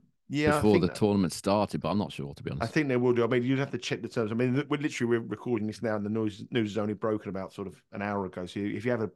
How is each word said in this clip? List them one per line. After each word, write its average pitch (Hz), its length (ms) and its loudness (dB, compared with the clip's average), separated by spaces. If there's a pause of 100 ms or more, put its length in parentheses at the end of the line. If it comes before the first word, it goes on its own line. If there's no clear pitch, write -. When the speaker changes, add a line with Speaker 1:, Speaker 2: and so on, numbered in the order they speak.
(280)
Speaker 1:
yeah, 147 260 2
I - 20 4
Speaker 2:
before 107 160 6
Speaker 1:
think 87 100 8
Speaker 2:
the 90 60 4
Speaker 1:
that - 80 -4
Speaker 2:
tournament 101 360 4
started, 98 480 0
but 80 100 -2
I'm 98 100 0
not 78 120 -2
sure, 71 220 -8
to - 80 -16
be - 80 -8
honest. 69 140 -4
Speaker 1:
I - 20 2
think 147 220 0
they 127 100 2
will 123 160 4
do. 117 100 4
I 117 40 4
mean, 123 160 2
you'd 131 160 2
have 139 100 -2
to 123 80 -6
check 113 240 -6
the 110 60 -6
terms. 110 240 -2
I - 20 -2
mean, 123 220 2
th-, 143 120 0
we're 143 140 -2
literally, 117 380 0
we're 117 80 -6
recording 110 400 -2
this 107 160 -6
now, 107 120 0
and 104 80 -2
the 104 60 -4
news, 110 400 -2
news 110 220 0
has 104 80 -2
only 104 160 -2
broken 107 340 -2
about 92 240 -8
sort 98 140 -8
of - 120 -14 (120)
an 107 100 -8
hour 101 240 -2
ago. 90 220 -8
So 104 120 -8
if 104 240 -4
you 123 80 0
ever 113 240 -2